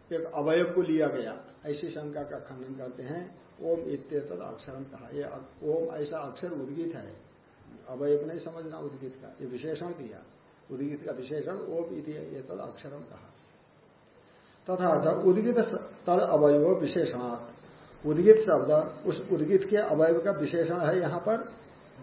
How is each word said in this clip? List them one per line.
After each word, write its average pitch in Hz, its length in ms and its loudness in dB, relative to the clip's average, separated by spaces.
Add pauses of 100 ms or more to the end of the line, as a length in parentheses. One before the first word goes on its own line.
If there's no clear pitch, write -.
(140)
एक 160 220 -4
अवयव 160 300 2
को 175 160 2
लिया 156 260 2
गया, 123 280 -4 (300)
ऐसी 151 240 -6
शंका 147 320 -8
का 139 160 -10
खंडन 131 360 -14
करते 127 300 -12
हैं। 175 320 -10 (280)
ओम 165 160 0
इत्येतद 143 600 -6
अक्षरम - 420 -12
कहा, 123 300 -16
ये 143 100 -6
अ-, 139 200 -12 (200)
ओम 160 320 -2
ऐसा 151 220 -6
अक्षर 147 340 -8
उद्गीत 156 440 -6
है, 104 180 -14 (760)
अवयव 147 380 0
नहीं 170 120 -8
समझना 160 380 -12
उद्गीत 131 440 -12
का, - 240 -14
ये 123 60 -10
विशेषण 156 340 -8
दिया, 117 380 -12 (480)
उद्गीत 147 340 -6
का - 60 -6
विशेषण 131 400 -8
ओम 170 460 -6
इति 151 140 -10
एतद 135 480 -12
अक्षरम 147 400 -14
कहा। - 300 -20 (1500)
तथा 160 380 4
च - 120 0
उद्गीत 220 340 6
स-, - 300 0 (180)
तद 180 120 6
अवयव 151 600 6
विशेषणात्, - 1300 -4
उद्गीत 185 300 10
शब्द 151 560 2 (120)
उस - 280 -2
उद्गीत 165 360 4
के 208 80 4
अवयव 165 440 4
का 151 100 2
विशेषण 165 480 0
है 170 200 2
यहाँ 170 200 0
पर - 320 -2 (520)